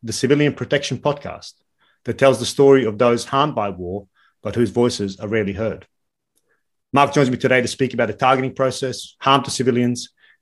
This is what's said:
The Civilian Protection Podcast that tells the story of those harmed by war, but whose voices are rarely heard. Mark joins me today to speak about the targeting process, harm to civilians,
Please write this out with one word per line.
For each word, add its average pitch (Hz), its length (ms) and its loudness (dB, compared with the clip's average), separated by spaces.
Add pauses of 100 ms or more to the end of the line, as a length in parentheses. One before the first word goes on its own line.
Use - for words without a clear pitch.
The 113 100 -8
Civilian 147 400 2
Protection 135 460 -4
Podcast - 560 -8 (500)
that 110 140 -6
tells 131 200 6
the 117 60 -6
story 139 400 4
of 107 140 -4
those 120 260 2
harmed 139 300 -2
by 104 160 -4
war, 90 380 -10 (340)
but 104 140 -8
whose 117 140 0
voices 117 500 -2
are 110 80 -10
rarely 101 260 -2
heard. 101 320 -8 (1040)
Mark 139 220 4
joins 139 160 4
me 123 80 -2
today 127 240 2
to 135 60 -4
speak 127 260 -4
about 117 140 0
the 107 60 -6
targeting 131 380 0
process, 131 680 -6
harm 139 240 2
to - 60 -10
civilians, 120 600 0 (320)